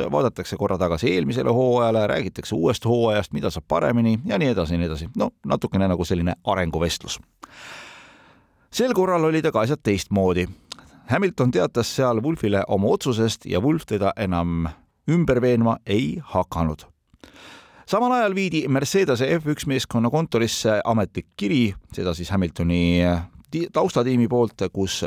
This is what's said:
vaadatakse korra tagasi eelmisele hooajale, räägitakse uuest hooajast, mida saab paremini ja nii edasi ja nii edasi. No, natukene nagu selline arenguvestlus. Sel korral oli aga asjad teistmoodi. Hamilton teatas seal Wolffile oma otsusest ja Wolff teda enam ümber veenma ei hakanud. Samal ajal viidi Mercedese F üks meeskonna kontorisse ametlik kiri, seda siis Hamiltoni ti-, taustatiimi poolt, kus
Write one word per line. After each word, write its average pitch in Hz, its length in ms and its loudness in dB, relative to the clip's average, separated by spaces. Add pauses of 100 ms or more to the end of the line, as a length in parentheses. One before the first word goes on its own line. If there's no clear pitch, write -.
(120)
vaadatakse 131 480 -2
korra 98 180 0
tagasi 85 360 0
eelmisele 120 380 0
hooajale, 120 560 2
räägitakse - 480 -4
uuest 139 300 0
hooajast, 113 480 2
mida - 160 -4
saab 85 180 -6
paremini 113 580 2
ja 208 120 -2
nii 151 140 0
edasi 87 220 -2
ja 87 80 0
nii 87 60 -2
edasi. 78 280 -6
No, - 140 -2 (160)
natukene 95 420 0
nagu 90 180 -2
selline 90 380 -2
arenguvestlus. 85 760 -2 (1500)
Sel 240 220 0
korral 185 300 2
oli 160 240 2
aga 113 140 2
asjad 135 220 0
teistmoodi. 92 640 2 (600)
Hamilton 143 440 2
teatas 147 440 0
seal 120 280 2
Wolffile 110 440 0
oma 98 200 2
otsusest 113 580 0
ja 92 180 -2
Wolff 151 240 0
teda 98 300 0
enam 85 500 0 (400)
ümber 151 340 2
veenma 117 440 2
ei 143 340 -2 (160)
hakanud. 82 480 -2 (1080)
Samal 240 220 2
ajal 220 240 0
viidi 160 320 -2
Mercedese 135 580 2 (140)
F 151 100 -8
üks - 160 -4
meeskonna 123 480 -2
kontorisse 113 720 0
ametlik 107 520 -2
kiri, 110 360 0 (200)
seda 90 200 -4
siis 82 160 -8
Hamiltoni 87 720 2 (480)
ti-, 165 240 -4
taustatiimi 127 560 2
poolt, 120 320 0 (120)
kus 98 340 -2